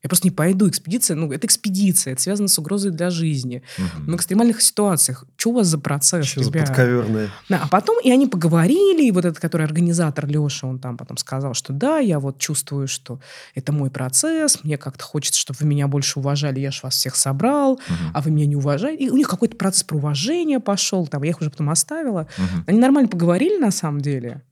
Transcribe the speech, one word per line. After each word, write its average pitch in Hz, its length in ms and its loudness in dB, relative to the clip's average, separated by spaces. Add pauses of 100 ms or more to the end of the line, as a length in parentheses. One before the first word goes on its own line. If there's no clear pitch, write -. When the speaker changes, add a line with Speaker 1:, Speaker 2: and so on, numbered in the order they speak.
Speaker 1:
Я - 60 -6
просто 185 180 2
не 175 40 4
пойду. 185 360 2
Экспедиция, 175 480 -2
ну, 151 160 -4
это 160 160 -4
экспедиция, 190 640 2
это 127 80 -6
связано 202 260 -2
с 175 120 2
угрозой 190 320 -2
для 170 180 -2
жизни. 139 520 -2 (160)
Speaker 2:
Мгм. 160 360 -6
Speaker 1:
В - 20 0
экстремальных 220 460 2
ситуациях. 180 640 0 (120)
Че 233 140 0
у - 20 -2
вас 226 140 2
за 160 100 0
процесс, 147 500 0
Speaker 3:
Че - 160 -4
за 110 80 0
Speaker 1:
ребят? 156 160 0
Speaker 3:
подковерные? 120 640 2 (200)
Speaker 1:
Да, 190 140 2
а 151 40 -4
потом 208 360 2
и 262 80 4
они 262 160 6
поговорили, 254 800 4
и 233 60 4
вот 180 140 2
этот, 170 140 -2
который 160 260 -2
организатор 160 600 0
Леша, 147 400 -2
он 127 120 -6
там 127 180 -10
потом 123 200 -14
сказал, 135 360 -6
что - 200 -8
да, 269 260 0
я 185 200 2
вот 135 200 -6
чувствую, 139 480 -4
что - 320 -10 (360)
это 135 160 -4
мой 143 200 0
процесс, 302 720 0
мне 151 140 -2
как-то - 260 -10
хочется, - 360 -4
чтобы - 220 -6
вы 151 60 0
меня 143 200 2
больше 139 320 -2
уважали, 139 400 -2
я 139 120 -4
ж - 120 -10
вас 131 120 -6
всех 127 200 -2
собрал, 254 720 2
Speaker 2:
Мгм. 156 260 -2
Speaker 1:
а 151 80 -2
вы 156 100 0
меня 151 160 4
не 143 80 2
уважаете. 151 500 0
И 240 40 0
у 233 80 2
них 294 100 4
какой-то 208 300 0
процесс 190 260 0
про 151 140 -4
уважение 240 640 0
пошел, 190 480 -2
там, 139 160 -4
я 156 60 0
их 170 120 -4
уже 151 100 -2
потом 147 180 -2
оставила. 214 580 -2 (100)
Speaker 2:
Мгм. 165 300 -4
Speaker 1:
Они 202 120 4
нормально 269 300 6
поговорили, 185 480 2
на 247 140 2
самом 147 300 -2
деле. 135 400 -4 (100)